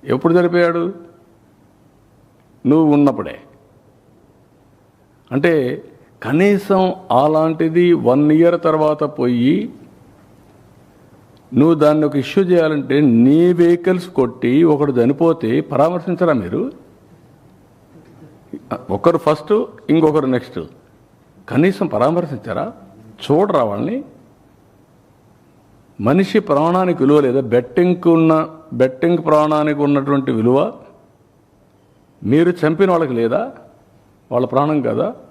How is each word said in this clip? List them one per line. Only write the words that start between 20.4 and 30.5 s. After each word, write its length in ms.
కనీసం 380
పరామర్శించరా? 840
చూడరా 320
వాళ్ళని? 420
మనిషి 400
ప్రాణానికి 640
విలువ 180
లేదా? 200
బెట్టింగ్కి 680
ఉన్న, 400
బెట్టింగ్ 460
ప్రాణానికి 640
ఉన్నటువంటి 520
విలువ 400